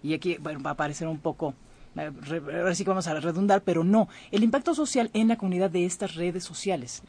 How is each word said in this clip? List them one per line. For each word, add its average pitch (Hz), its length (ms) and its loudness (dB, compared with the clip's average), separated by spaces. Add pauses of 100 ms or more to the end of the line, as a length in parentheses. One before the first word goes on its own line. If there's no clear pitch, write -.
y 147 100 -2
aquí, 165 280 -2
bueno, 151 200 -8
va 147 120 -4
a 147 40 -8
parecer 151 300 -4
un 156 140 -4
poco, 151 340 -2 (420)
eh, 151 240 -6
re-, 147 400 -6
ahora 175 140 2
sí 185 100 -4
que 190 60 2
vamos 185 180 0
a 156 100 -2
redundar, 190 440 4
pero 165 200 2
no, 202 260 6 (220)
el 214 140 4
impacto 277 300 2
social 254 400 0
en 220 120 4
la 226 100 4
comunidad 185 340 0
de 175 160 2
estas 180 280 -4
redes 175 300 -4
sociales, 156 640 -6